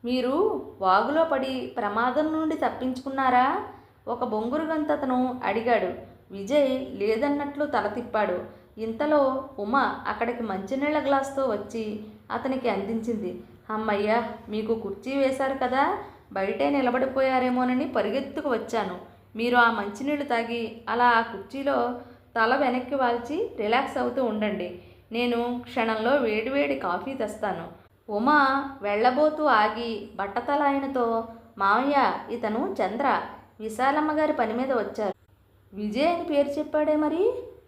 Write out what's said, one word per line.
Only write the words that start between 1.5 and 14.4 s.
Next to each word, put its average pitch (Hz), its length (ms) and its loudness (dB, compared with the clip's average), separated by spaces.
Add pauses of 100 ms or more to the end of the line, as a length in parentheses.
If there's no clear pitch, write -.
ప్రమాదం 247 560 0
నుండి 311 240 0
తప్పించుకున్నారా?" 262 1080 2 (440)
ఒక 240 160 -2
బొంగురు 233 380 -2
గంతతను 285 840 0
అడిగాడు. 208 680 0 (220)
విజయ్ 254 540 2 (120)
లేదన్నట్లు 285 680 0
తల 208 200 0
తిప్పాడు. 208 520 -2 (400)
ఇంతలో 262 680 0 (100)
ఉమ 208 180 -2 (300)
అక్కడికి 240 360 -2
మంచినీళ్ళ 262 640 -2
గ్లాసుతో 269 360 0
వచ్చి 214 580 -4 (320)
అతనికి 254 360 -2
అందించింది. 208 760 -4 (280)
"అమ్మయ్య, 214 520 0 (260)